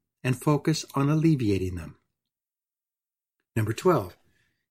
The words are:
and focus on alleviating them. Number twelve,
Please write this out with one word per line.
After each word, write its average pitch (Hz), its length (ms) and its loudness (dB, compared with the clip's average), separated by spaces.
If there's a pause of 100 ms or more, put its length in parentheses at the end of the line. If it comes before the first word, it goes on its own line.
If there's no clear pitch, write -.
(240)
and 127 160 -2
focus 151 540 0
on 139 160 0
alleviating 127 640 2
them. 82 220 -12 (1600)
Number 110 180 0
twelve, 131 420 0 (560)